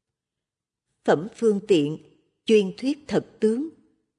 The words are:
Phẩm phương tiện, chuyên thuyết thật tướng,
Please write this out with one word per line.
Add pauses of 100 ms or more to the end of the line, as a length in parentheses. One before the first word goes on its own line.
(1040)
Phẩm
phương
tiện, (460)
chuyên
thuyết (100)
thật (140)
tướng, (500)